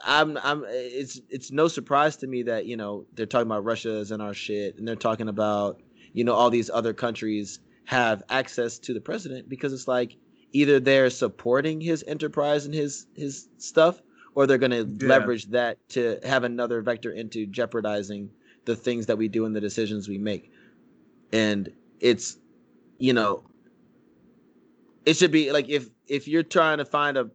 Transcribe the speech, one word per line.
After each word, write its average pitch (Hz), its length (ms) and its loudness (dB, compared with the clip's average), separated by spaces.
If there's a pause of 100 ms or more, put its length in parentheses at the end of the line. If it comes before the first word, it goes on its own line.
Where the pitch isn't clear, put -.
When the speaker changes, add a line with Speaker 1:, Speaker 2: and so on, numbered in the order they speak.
Speaker 1:
I'm, 151 340 2
I'm, 143 300 -2
it's, 127 640 -8
it's 131 220 -12
no 156 160 2
surprise 147 500 2
to 131 100 -10
me 123 160 -4
that, 113 220 -2
you 117 100 -8
know, 104 380 -8
they're 110 140 -6
talking 120 200 2
about 107 160 -2
Russia 113 340 -2
is 104 140 -6
in 107 100 -6
our 104 120 -6
shit, 101 440 -6
and 110 100 -8
they're 117 80 -4
talking 110 320 -2
about, 104 540 -2 (320)
you 117 100 0
know, 120 100 2
all 120 160 6
these 113 200 0
other 113 240 -2
countries 107 640 -4 (260)
have 117 440 0
access 123 500 -2
to 131 140 -8
the 110 60 -4
president, 156 480 -10
because 135 240 -6
it's 131 160 -8
like, 123 300 -2 (340)
either 143 280 6
they're 135 300 6
supporting 131 720 0
his 160 280 -2
enterprise 147 580 0
and 147 80 -8
his, 147 320 -4 (100)
his 139 420 -10
stuff, - 440 4 (320)
or 139 140 4
they're 135 100 6
gonna 120 260 2
Speaker 2:
Yeah. 107 240 -4
Speaker 1:
leverage 120 400 4
that 120 300 0 (120)
to 120 340 -2
have 131 200 2
another 120 380 -2
vector 117 300 -4
into 110 340 -8
jeopardizing 104 840 -4 (360)
the 117 100 0
things 117 300 -4
that 110 120 0
we 110 100 0
do 110 180 0
and 107 100 -4
the 104 60 -4
decisions 104 480 -4
we 98 80 -6
make. 101 340 -6 (800)
And 107 400 2 (280)
it's, - 400 2 (580)
you 127 160 2
know, 104 300 0 (1600)
it 156 100 6
should 175 160 4
be, 151 200 4
like, 139 180 0
if, 131 200 -2 (180)
if 139 200 -4
you're 160 160 2
trying 160 340 2
to 143 80 -2
find 147 320 0
a, 120 180 -2